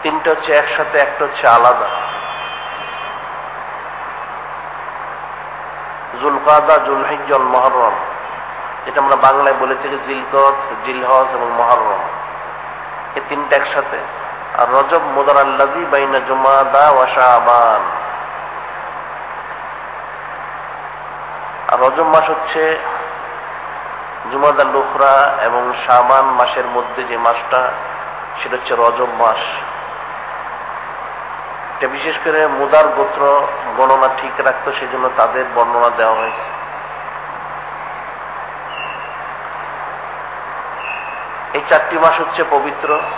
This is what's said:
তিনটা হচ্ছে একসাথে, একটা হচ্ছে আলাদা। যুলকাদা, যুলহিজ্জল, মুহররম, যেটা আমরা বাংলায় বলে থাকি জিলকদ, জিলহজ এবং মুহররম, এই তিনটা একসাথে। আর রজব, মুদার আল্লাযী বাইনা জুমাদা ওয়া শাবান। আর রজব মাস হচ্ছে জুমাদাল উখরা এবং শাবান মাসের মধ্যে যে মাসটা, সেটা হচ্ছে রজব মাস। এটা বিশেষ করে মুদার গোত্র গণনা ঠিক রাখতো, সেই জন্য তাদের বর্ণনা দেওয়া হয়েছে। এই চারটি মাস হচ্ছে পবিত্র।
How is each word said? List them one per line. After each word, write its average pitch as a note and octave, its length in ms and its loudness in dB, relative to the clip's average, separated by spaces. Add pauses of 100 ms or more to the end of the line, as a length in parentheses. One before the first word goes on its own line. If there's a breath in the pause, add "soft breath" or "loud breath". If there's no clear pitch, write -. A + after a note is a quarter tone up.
তিনটা D#3+ 280 0
হচ্ছে D#3 220 0
একসাথে, D3 440 2
একটা C#3+ 280 2
হচ্ছে C#3 220 0
আলাদা। A#2+ 380 6 (4000)
যুলকাদা, D3 560 6
যুলহিজ্জল, C#3 640 0
মুহররম, B2+ 520 4 (920)
যেটা C#3 160 0
আমরা C#3 140 4
বাংলায় C3+ 440 6
বলে C3 160 0
থাকি C#3 300 -6
জিলকদ, C3+ 800 2
জিলহজ C3 480 4
এবং A#2+ 180 -2
মুহররম, A#2 480 4 (1160)
এই C#3 140 -4
তিনটা D3 260 0
একসাথে। C#3 420 0 (640)
আর A#2+ 80 4
রজব, C#3 320 4
মুদার C#3 360 4
আল্লাযী C#3 480 2
বাইনা C#3 340 2
জুমাদা C3+ 680 4
ওয়া C3 180 6
শাবান। A#2+ 960 4 (3750)
আর A#2+ 60 0
রজব C#3 260 2
মাস D#3+ 240 4
হচ্ছে D#3+ 500 0 (1500)
জুমাদাল C#3 440 4
উখরা C#3 680 6
এবং B2 320 2 (140)
শাবান B2+ 380 8
মাসের B2+ 400 2
মধ্যে A#2+ 380 -4
যে A#2+ 140 -4
মাসটা, A#2+ 540 2 (720)
সেটা B2 120 -4
হচ্ছে B2 200 -2
রজব A#2 320 4 (120)
মাস। A2+ 200 4 (2250)
এটা C3 120 -2
বিশেষ C#3 360 -4
করে D#3 240 2
মুদার C#3+ 400 4
গোত্র C#3+ 600 2 (300)
গণনা C3 300 6 (100)
ঠিক C3+ 280 -4
রাখতো, C3+ 260 0
সেই - 200 -6
জন্য B2+ 260 0
তাদের B2 280 2 (100)
বর্ণনা A#2+ 340 4
দেওয়া A2+ 260 2
হয়েছে। A2+ 340 -6 (4000)
এই D3 160 -2
চারটি E3 280 -4
মাস E3 220 2
হচ্ছে E3 300 -4
পবিত্র। D3 500 0 (180)